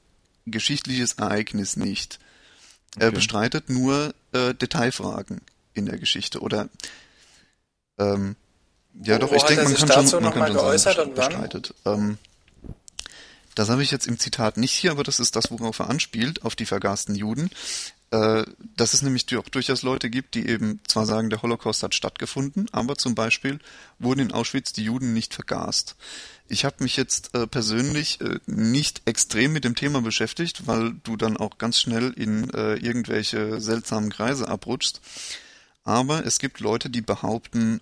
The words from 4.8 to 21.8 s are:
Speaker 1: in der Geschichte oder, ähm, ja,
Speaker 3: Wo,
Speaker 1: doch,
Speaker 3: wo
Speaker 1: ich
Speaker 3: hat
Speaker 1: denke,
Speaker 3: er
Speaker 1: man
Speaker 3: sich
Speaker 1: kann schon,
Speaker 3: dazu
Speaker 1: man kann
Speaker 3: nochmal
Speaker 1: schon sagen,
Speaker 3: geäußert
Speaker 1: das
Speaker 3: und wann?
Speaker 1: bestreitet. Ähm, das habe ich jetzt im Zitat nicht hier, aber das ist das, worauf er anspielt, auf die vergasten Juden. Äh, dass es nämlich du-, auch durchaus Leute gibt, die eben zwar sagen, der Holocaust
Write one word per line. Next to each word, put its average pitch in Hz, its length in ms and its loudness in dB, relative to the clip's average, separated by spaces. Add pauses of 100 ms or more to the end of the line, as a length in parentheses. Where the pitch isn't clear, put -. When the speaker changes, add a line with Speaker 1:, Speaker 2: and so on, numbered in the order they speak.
Speaker 1:
in 104 140 -2
der - 100 -4
Geschichte - 440 -4
oder, 104 280 -2 (1300)
ähm, 101 380 0 (640)
ja, 110 140 4
Speaker 3:
Wo, - 40 6
Speaker 1:
doch, 131 120 2
Speaker 3:
wo 143 40 8
Speaker 1:
ich 139 80 8
Speaker 3:
hat 147 60 6
Speaker 1:
denke, 156 120 6
Speaker 3:
er 143 80 6
Speaker 1:
man 135 60 4
Speaker 3:
sich - 40 4
Speaker 1:
kann 147 100 6
schon, 131 140 10
Speaker 3:
dazu 135 180 6
Speaker 1:
man - 120 4
kann - 0 -
Speaker 3:
nochmal 156 140 4
Speaker 1:
schon 139 80 2
sagen, 135 120 4
Speaker 3:
geäußert 165 300 4
Speaker 1:
das 160 100 2
Speaker 3:
und 131 100 -8
wann? 127 120 2
Speaker 1:
bestreitet. - 440 -6 (120)
Ähm, 104 320 0 (1400)
das 107 140 2
habe 131 140 4
ich 135 80 0
jetzt 135 160 -2
im 117 120 -2
Zitat 110 380 0
nicht 123 160 2
hier, 175 180 2
aber 143 120 0
das - 160 0
ist - 160 0
das, 113 160 0
worauf 113 280 -4
er - 100 -4
anspielt, 123 540 -2
auf 117 120 -4
die 110 100 -6
vergasten 101 500 -2
Juden. 113 340 -2 (600)
Äh, 110 320 4 (320)
dass 113 180 2
es - 80 4
nämlich 131 260 0
du-, 113 120 -2
auch - 100 -8
durchaus 127 340 -2
Leute 127 260 -2
gibt, 127 240 -6
die 117 140 -2
eben 107 400 0
zwar 110 180 2
sagen, 110 240 0
der 107 120 -2
Holocaust 117 420 -2